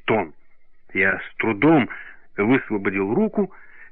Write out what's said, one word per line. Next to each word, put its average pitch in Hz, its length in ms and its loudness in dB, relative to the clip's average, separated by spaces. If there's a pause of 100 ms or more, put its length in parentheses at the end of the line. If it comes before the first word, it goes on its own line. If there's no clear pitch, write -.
тонн. 98 280 0 (600)
Я 95 260 0
с - 160 -16
трудом 113 540 2 (480)
высвободил 101 760 0
руку, 202 380 0 (400)